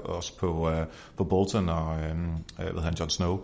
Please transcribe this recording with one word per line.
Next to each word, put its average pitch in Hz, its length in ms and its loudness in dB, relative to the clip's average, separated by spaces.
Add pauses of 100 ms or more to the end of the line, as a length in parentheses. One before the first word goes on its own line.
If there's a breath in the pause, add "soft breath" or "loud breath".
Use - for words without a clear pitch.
os 87 260 -4
på, 82 380 0
øh, 80 160 2 (320 loud breath)
på 104 60 0
Bolton 95 460 4
og, 80 300 0
øhm, 82 300 -2
øh, 82 60 -2 (200)
hvad 87 100 -6
hedder 85 160 -2
han, 82 180 0
Jon 80 100 -2
Snow. 92 340 2